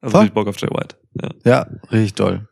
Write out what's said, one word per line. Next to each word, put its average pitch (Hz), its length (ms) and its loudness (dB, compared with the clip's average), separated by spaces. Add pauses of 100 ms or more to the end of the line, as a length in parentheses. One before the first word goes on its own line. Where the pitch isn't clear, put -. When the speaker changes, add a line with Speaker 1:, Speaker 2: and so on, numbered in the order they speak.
Speaker 1:
Also 123 120 -8
Speaker 2:
Voll. 180 100 6
Speaker 1:
richtig 104 120 2
Bock 107 140 -2
auf 98 120 -10
Jay - 100 -4
White. - 260 -8 (180)
Ja. - 140 -8 (160)
Speaker 2:
Ja, 123 220 4 (260)
richtig 110 220 2
doll. 98 380 -2